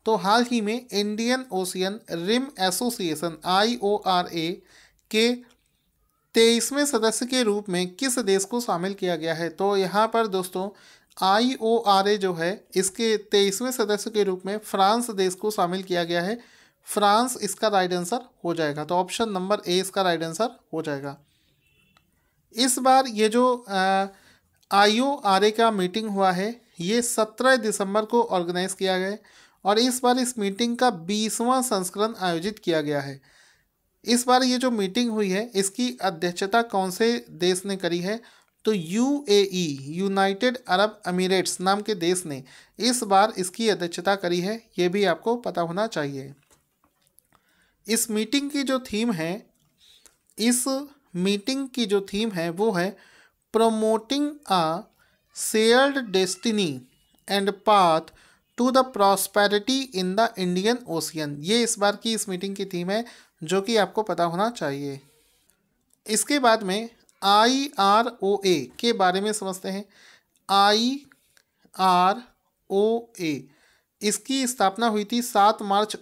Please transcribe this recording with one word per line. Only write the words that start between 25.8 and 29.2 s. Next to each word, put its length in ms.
हुआ 200
है, 300
ये 220
सत्रह 540
दिसंबर 480
को 180
ऑर्गेनाइज 520
किया 240
गया 100
है 140